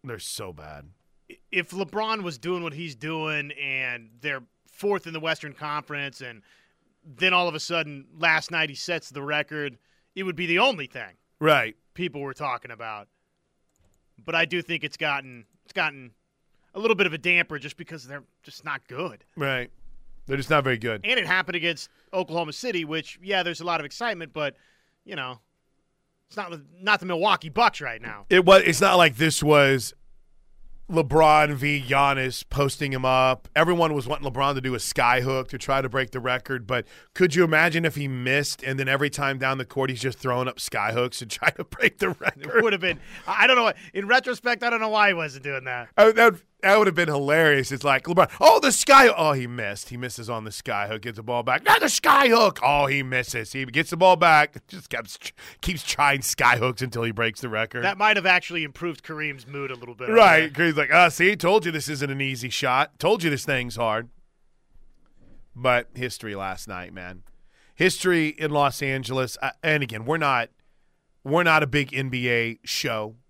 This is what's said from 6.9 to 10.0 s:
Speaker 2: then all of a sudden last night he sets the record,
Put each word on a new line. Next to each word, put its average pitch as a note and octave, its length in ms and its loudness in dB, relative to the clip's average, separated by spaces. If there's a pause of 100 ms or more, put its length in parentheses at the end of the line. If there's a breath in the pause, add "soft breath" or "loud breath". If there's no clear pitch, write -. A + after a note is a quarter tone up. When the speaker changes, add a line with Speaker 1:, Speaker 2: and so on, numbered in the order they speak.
Speaker 2:
then E3 280 -2
all F3+ 140 2
of D#3+ 80 -2
a D#3 40 -6
sudden D3 460 -6 (120)
last D#3+ 340 0
night D#3 180 -2
he C3+ 60 -14
sets E3+ 360 -8
the C#3 100 -12
record, D3 560 -6 (380)